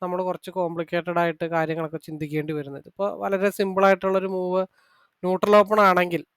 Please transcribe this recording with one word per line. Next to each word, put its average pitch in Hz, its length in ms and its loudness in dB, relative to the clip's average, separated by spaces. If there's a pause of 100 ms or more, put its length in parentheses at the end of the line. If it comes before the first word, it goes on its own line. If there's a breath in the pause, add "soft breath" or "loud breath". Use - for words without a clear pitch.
നമ്മള് 180 200 -4
കുറച്ച് 185 280 -6
കോംപ്ലിക്കേറ്റഡ് 170 680 -4
ആയിട്ട് 170 260 0
കാര്യങ്ങളൊക്കെ 160 540 -2
ചിന്തിക്കേണ്ടി 151 560 -6
വരുന്നത്. 139 320 -10
ഇപ്പൊ 202 240 -6
വളരെ 196 400 -2
സിമ്പിൾ 196 360 2
ആയിട്ടുള്ളൊരു 190 420 2
മൂവ് 185 380 -2 (580)
ന്യൂട്രൽ 185 320 2
ഓപ്പൺ 208 240 6
ആണെങ്കിൽ, 180 460 4 (120)